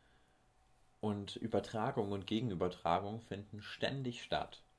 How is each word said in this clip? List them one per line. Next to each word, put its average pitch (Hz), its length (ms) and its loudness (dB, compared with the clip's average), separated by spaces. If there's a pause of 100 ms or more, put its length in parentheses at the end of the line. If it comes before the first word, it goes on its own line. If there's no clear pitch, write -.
(1000)
Und 101 360 0
Übertragung 110 720 2
und 98 160 -2
Gegenübertragung 98 920 2
finden 101 420 -8
ständig 123 600 -2
statt, - 400 -2 (160)